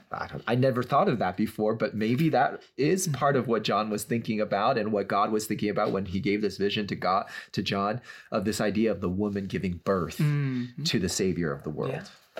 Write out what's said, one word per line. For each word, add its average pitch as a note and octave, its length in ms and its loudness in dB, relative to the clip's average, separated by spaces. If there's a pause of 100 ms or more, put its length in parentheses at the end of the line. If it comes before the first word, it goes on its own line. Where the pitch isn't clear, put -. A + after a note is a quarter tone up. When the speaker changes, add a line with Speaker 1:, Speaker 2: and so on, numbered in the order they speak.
(120)
Speaker 1:
I - 140 -6
don't, - 200 -10
I A2+ 100 2
never B2+ 260 4
thought D3 260 4
of C3 120 2
that G2+ 180 -2
before, G#2+ 360 0
but G#2+ 200 -2
maybe B2 360 2
that B2 320 2 (140)
is E3+ 300 2
Speaker 2:
Mm-hmm. D3+ 100 0
Speaker 1:
part C#3+ 200 4
of A#2 100 2
what A2 160 2
John G#2+ 260 0
was G#2+ 160 -2
thinking A2+ 380 -2
about G#2+ 340 2
and G#2+ 160 0
what G2 160 0
God G#2+ 240 2
was G#2+ 140 0
thinking G#2 240 0
about G#2+ 220 2
when G2 120 0
he F#2+ 160 -4
gave G#2 220 2
this G2 160 -2
vision G2+ 300 0
to G2+ 80 -4
God, F#2 300 0 (260)
to A2 100 -2
John, G2+ 400 -2 (280)
of G#2+ 140 -2
this G#2 160 0
idea G#2+ 300 2
of F#2+ 100 -4
the G2 100 -2
woman G2+ 360 -2
giving F2+ 380 -4
birth F2 340 0
Speaker 2:
Mm-hmm. C#3 640 0
Speaker 1:
to B2+ 140 0
the F#2 120 0
Savior F2 400 0
of C#2+ 120 -6
the D#2+ 80 -6
world. - 240 -4
Speaker 2:
Yeah. - 100 -8 (360)